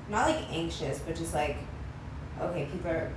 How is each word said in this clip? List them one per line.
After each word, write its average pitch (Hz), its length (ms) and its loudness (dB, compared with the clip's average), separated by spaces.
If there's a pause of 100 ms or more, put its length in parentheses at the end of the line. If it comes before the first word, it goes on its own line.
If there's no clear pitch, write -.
not, 240 180 6
like, - 240 4
anxious, 160 480 0
but 160 160 -2
just, 160 180 -2
like, 120 240 2 (840)
okay, 151 300 0
people 180 200 0
are 165 260 2